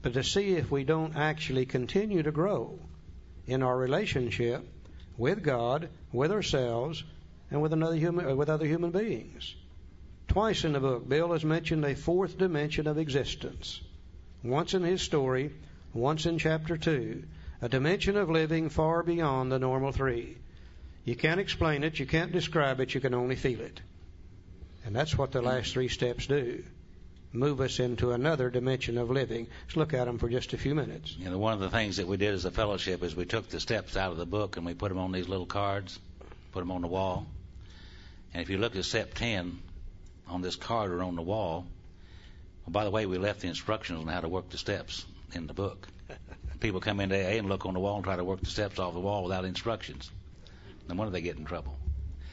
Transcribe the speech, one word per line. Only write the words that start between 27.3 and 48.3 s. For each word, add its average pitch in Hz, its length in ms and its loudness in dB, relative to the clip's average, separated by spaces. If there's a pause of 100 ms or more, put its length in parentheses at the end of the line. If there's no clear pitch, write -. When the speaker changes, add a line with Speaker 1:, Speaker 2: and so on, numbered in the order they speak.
Speaker 1:
Move 135 300 2
us 127 180 0
into 123 320 4
another 127 380 4
dimension 123 480 2
of 120 140 0
living. 117 340 0 (200)
Let's - 120 -6
look 156 160 2
at 123 140 2
'em 120 100 -2
for 117 120 0
just 120 240 0
a 120 40 -4
few 139 160 2
minutes. - 420 -4
Speaker 2:
You 92 140 -6
know, 90 80 0
one 110 160 2
of 104 60 -2
the 95 100 0
things 104 280 2
that 90 100 0
we 98 100 2
did 101 160 4
as 92 120 -2
a 90 40 2
fellowship 95 540 0
is 80 120 -2
we 87 100 -2
took 90 240 -2
the 85 100 -6
steps - 360 -2
out 95 180 0
of 80 40 -4
the 87 80 -2
book 98 320 -2
and 87 80 -4
we 85 80 -2
put 101 160 -2
'em 92 80 -2
on 92 140 0
these 90 180 -2
little 92 160 -2
cards, 101 540 -2 (540)
put 95 80 -4
'em 90 100 -4
on 90 100 -2
the 87 60 -2
wall. 92 400 0 (1040)
And 87 80 -4
if 82 80 -6
you 95 80 2
look 104 180 0
at 92 80 0
step - 300 -2
ten 90 460 -2 (680)
on 90 140 -4
this 90 140 -2
card 113 340 0
or 87 140 0
on 90 120 -2
the 85 60 -4
wall, 87 460 -2 (960)
well, - 60 -8
by 101 120 4
the 104 60 2
way, 107 160 2
we 92 140 0
left 101 220 0
the 95 60 -4
instructions 87 520 -2
on 80 80 -4
how 85 140 0
to 82 60 -2
work 92 220 -4
the - 80 -10
steps - 480 -4 (300)
in 82 100 -4
the 71 80 -10
book. 95 340 -4 (220)
<laughs> - 520 -10
People 98 180 2
come 101 200 0
into 95 160 4
A 98 200 2
A - 20 2
and 101 100 0
look 95 200 0
on 92 80 0
the 90 40 2
wall 101 180 2
and 98 60 -2
try 95 120 0
to 90 80 0
work 92 160 0